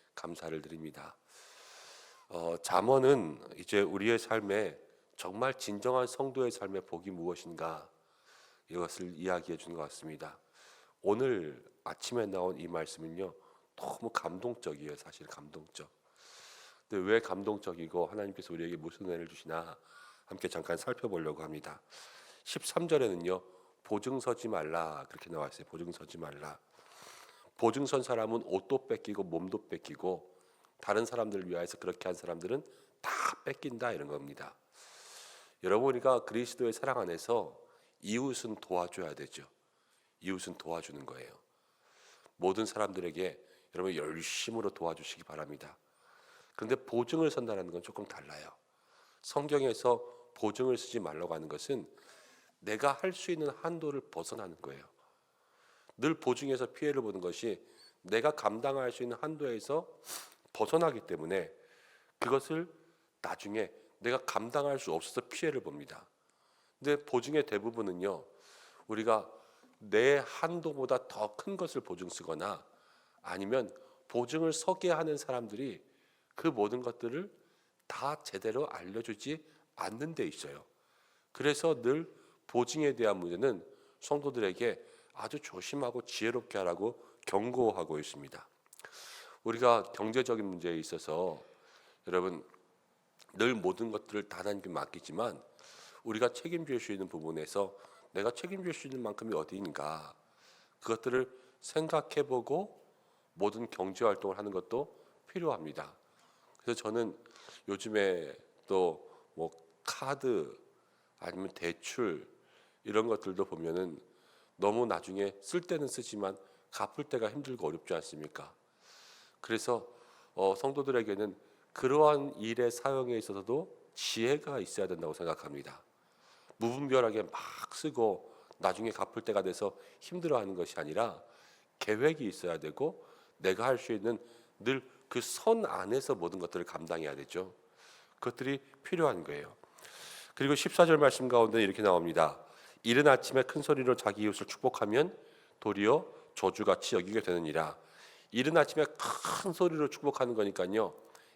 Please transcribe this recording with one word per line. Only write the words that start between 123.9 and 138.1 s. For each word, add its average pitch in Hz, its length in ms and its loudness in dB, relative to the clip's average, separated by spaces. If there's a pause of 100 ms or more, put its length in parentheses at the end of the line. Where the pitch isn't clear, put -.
지혜가 135 640 0
있어야 95 300 -2
된다고 80 240 -4
생각합니다. 76 680 -6 (760)
무분별하게 120 640 2
막 - 520 -10
쓰고 120 600 0 (240)
나중에 101 320 0
갚을 - 320 -6
때가 101 200 2
돼서 95 340 -2 (240)
힘들어하는 139 540 -2
것이 87 240 -4
아니라 85 440 -2 (560)
계획이 131 480 2
있어야 87 320 -4
되고 78 480 -4 (320)
내가 95 260 2
할 127 140 4
수 - 140 -4
있는 110 260 0 (400)
늘 127 240 0 (280)
그 123 100 -2
선 226 460 2
안에서 107 480 0
모든 87 240 -2
것들을 87 260 -4
감당해야 80 520 -4
되죠. 90 360 -6 (680)